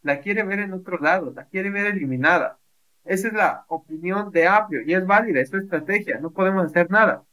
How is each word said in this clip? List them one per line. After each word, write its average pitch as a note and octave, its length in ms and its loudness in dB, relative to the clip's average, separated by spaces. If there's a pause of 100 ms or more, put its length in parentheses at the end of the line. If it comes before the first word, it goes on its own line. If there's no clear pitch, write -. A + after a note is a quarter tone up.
La C#3+ 200 -2
quiere G#3 220 -2
ver G3 160 -4
en F#3+ 140 -6
otro F#3 260 -8
lado, D#3+ 360 0
la C3+ 100 -16
quiere F#3+ 240 -6
ver G3+ 180 -2
eliminada. D3+ 720 0 (440)
Esa F#3+ 260 -2
es G#3+ 40 -6
la G3+ 360 0
opinión F3 640 -6
de E3 160 4
Apio F#3+ 360 2
y D#3 100 -2
es F#3 120 0
válida, G3+ 360 2
es - 80 -2
su F#3+ 80 -4
estrategia, G3 640 -2
no E3 120 -6
podemos F#3+ 340 0
hacer F3 260 2
nada. G#3 420 4